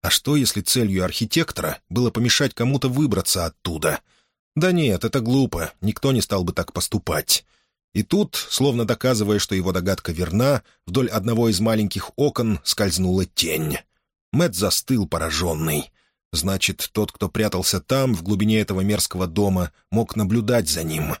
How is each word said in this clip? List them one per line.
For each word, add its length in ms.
А 80
что, 260
если 240
целью 440
архитектора 720
было 220
помешать 440
кому-то 340
выбраться 580
оттуда? 540
Да 160
нет, 320
это 160
глупо, 600
никто 320
не 80
стал 240
бы 80
так 200
поступать. 720
И 100
тут, 340
словно 480
доказывая, 540
что 160
его 180
догадка 400
верна, 500
вдоль 220
одного 400
из 120
маленьких 560
окон 480
скользнула 600
тень. 520
Мэтт 220
застыл, 540
поражённый. 840
Значит, 600
тот, 180
кто 180
прятался 520
там, 340
в 80
глубине 380
этого 220
мерзкого 440
дома, 460
мог 240
наблюдать 540
за 160
ним. 360